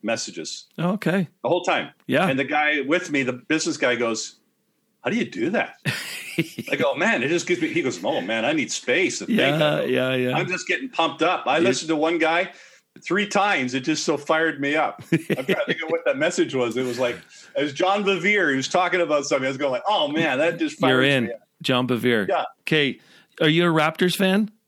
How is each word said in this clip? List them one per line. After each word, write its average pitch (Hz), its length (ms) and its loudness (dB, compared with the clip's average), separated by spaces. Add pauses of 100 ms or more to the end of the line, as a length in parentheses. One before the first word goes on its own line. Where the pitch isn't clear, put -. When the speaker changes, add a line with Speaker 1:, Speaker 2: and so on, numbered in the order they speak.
Speaker 1:
messages 104 640 -6 (120)
Speaker 2:
Oh, 170 140 0
okay. 185 360 0 (140)
Speaker 1:
the - 80 -2
whole 175 140 0
time. 156 260 0 (160)
Speaker 2:
Yeah. 147 220 2
Speaker 1:
And 131 100 0
the 135 60 0
guy 151 360 0
with 160 300 -2
me, 139 140 0
the 123 100 -2
business 156 420 -2
guy, 123 200 2
goes, 113 400 -4 (640)
"How 131 80 -4
do 202 60 -2
you 233 100 0
do 120 240 -2
that?" - 300 -2
Speaker 2:
<laughs> - 920 -8
Speaker 1:
I 165 40 -2
go, 143 180 0
"Man, 175 280 0
it 135 60 -2
just 170 180 -2
gives 180 140 0
me," 156 80 0
he 170 140 -2
goes, 131 200 -4
"Oh 135 200 -2
man, 113 240 -4
I 147 60 0
need 143 200 -2
space 170 460 0
to - 80 -8
think." 220 120 2
Speaker 2:
Yeah, 135 160 2
Speaker 1:
I 156 40 0 (220)
go, - 40 0
Speaker 2:
yeah, 127 300 0
yeah. 127 220 0
Speaker 1:
"I'm 170 100 -2
just 180 200 -6
getting 151 220 -2
pumped 143 340 -2
up." 170 240 0
I 135 120 2
Speaker 2:
You 170 60 4
Speaker 1:
listened 180 240 0
to 160 80 2
one 160 220 2
guy 170 340 2 (520)
three 196 220 0
times. 190 480 2
It 135 60 0
just 151 240 -2
so 156 120 2
fired 156 440 0
me 143 160 0
up. - 320 -2
Speaker 2:
<laughs> - 40 0
Speaker 1:
I'm 165 60 4
trying - 260 -4
to 165 220 0
think - 160 -4
of 160 80 -6
what 165 160 -2
that 139 100 0
message 156 380 0
was. 120 220 0
It 131 80 -2
was 120 140 -6
like, 123 180 -2 (400)
it 135 60 0
was 147 100 -4
John 190 320 0
Bevere. 190 460 2
He 135 60 2
was 131 120 -2
talking 180 320 2
about 151 260 2
something. 135 200 0
I - 20 0
was 135 100 -4
going 139 140 0
like, 120 160 -2
"Oh 208 200 2
man, 147 300 0
that 165 200 0
just 285 200 -4
fires 165 140 2
Speaker 2:
You're 131 100 4
in, 135 240 4
Speaker 1:
me 120 60 -6
up." - 80 -12 (200)
Speaker 2:
John 127 280 0
Bevere. 117 400 2
Speaker 1:
Yeah. 170 160 0 (180)
Speaker 2:
Okay. 147 380 0 (400)
Are 160 80 4
you 165 200 4
a 170 60 4
Raptors 160 420 2
fan? 196 340 2 (180)